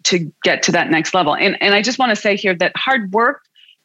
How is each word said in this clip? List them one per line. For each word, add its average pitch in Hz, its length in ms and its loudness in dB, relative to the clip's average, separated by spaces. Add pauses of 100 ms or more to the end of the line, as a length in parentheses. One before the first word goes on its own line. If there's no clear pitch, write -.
to 175 280 -2 (120)
get 175 200 0
to - 80 0
that 165 180 0
next 160 240 0
level. 165 220 2
And, - 260 -2
and 202 140 2
I 214 60 2
just 233 180 -2
wanna 240 160 2
say 202 200 0
here 190 200 -2
that 170 200 0
hard 226 360 -2
work, 233 320 0 (420)